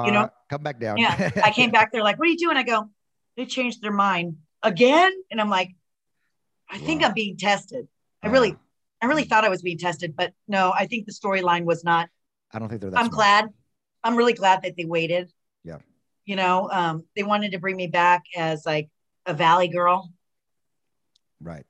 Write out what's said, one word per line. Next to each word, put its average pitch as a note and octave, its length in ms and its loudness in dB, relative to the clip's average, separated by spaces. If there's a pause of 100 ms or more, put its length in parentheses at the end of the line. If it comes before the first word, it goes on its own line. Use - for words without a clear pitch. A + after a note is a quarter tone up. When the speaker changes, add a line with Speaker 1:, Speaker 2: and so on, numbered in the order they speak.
Speaker 1:
you A#2+ 100 0
know? G#3 100 2
Speaker 2:
wah. G#3+ 80 -2 (200)
Come D3 140 -8
back C#3+ 160 -8
down. A2 200 -4
Speaker 1:
Yeah. A3 200 0
Speaker 2:
<laughs> F#3 240 -2
Speaker 1:
I G#3+ 80 4
came A#3+ 200 0
back. G#3+ 200 4
They're A3+ 120 -2
like, G#3 160 0
"What D#4+ 80 0
are E4+ 40 2
you D#4+ 60 -2
doing?" E4+ 200 -2
I C4 60 -2
go, G#3+ 260 -2 (480)
"They B3 80 -8
changed B3 360 -6
their G#3 120 -6
mind F3+ 440 0 (260)
again." B3+ 480 6 (200)
And G#3+ 100 -2
I'm G#3 80 0
like, F#3 200 0 (1000)
"I - 100 -14
think - 240 -2
Speaker 2:
Wow. - 20 4
Speaker 1:
I'm A3 80 0
being G#3 240 -4
tested." G3 500 -2 (360)
I - 40 -4
Speaker 2:
Wow. - 20 -2
Speaker 1:
really, A#3 280 4 (440)
I A3+ 60 -2
really D4 160 2
Speaker 2:
Mm. D#3+ 60 -8
Speaker 1:
thought A3 160 4
I G#3 40 4
was F#3 120 -2
being F3 160 -6
tested, F3 400 -6
but F3+ 160 -4 (140)
no, F#3+ 280 2
I F#3+ 120 0
think A3+ 180 -8
the - 80 -16
storyline F3+ 520 -2
was E3 180 -2
not. E3 260 0 (420)
Speaker 2:
I A2 80 -10
don't G#2+ 100 -8
think G#2+ 120 -10
they're F#2+ 100 -8
that A#3+ 80 0
Speaker 1:
I'm A#3 100 0
Speaker 2:
smart. F3 80 -6
Speaker 1:
glad. G#3 320 4 (540)
I'm A#3 120 0
really A#3+ 180 4
glad F#3+ 300 2
that F3 140 -6
they E3+ 80 -6
waited. E3+ 460 -2 (320)
Speaker 2:
Yeah. D#3+ 160 -16 (460)
Speaker 1:
You G3+ 120 -8
know, F#3 340 0
um, E3 440 -2
they G#3 80 -4
wanted G#3 300 -2
to F#3+ 60 -8
bring F#3+ 160 -4
me F#3 120 -6
back F3 360 4 (140)
as, D#3+ 280 -4
like, D3+ 240 -2 (360)
a F3+ 80 -4
Valley F3 340 4
girl. F3 440 0 (1300)
Speaker 2:
Right. D#2+ 280 -16